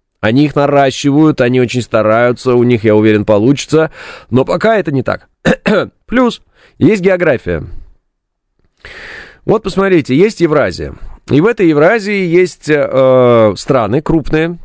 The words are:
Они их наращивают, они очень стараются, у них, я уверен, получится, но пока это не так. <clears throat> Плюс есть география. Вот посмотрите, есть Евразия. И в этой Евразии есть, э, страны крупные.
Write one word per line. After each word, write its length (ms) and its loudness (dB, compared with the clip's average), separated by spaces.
Они 240 2
их 120 -4
наращивают, 840 2
они 200 0
очень 220 -2
стараются, 760 0
у 80 2
них, 180 0
я 140 2
уверен, 280 2
получится, 680 0
но 160 0
пока 320 0
это 140 -4
не 140 -2
так. 240 -6
<clears throat> 640 -2
Плюс 360 -2
есть 220 2
география. 600 0
Вот 180 0
посмотрите, 540 0
есть 240 0
Евразия. 540 -2
И 100 2
в 60 2
этой 220 0
Евразии 580 0
есть, 420 -2
э, 880 2
страны 460 -2
крупные. 640 -2